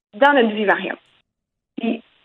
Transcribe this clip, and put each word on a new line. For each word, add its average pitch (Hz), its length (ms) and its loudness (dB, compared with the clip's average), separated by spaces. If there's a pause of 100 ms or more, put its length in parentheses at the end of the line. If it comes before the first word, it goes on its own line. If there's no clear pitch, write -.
(160)
dans 277 180 4
notre 226 220 2
vivarium. 190 420 -2 (840)
Puis, 226 220 -6 (240)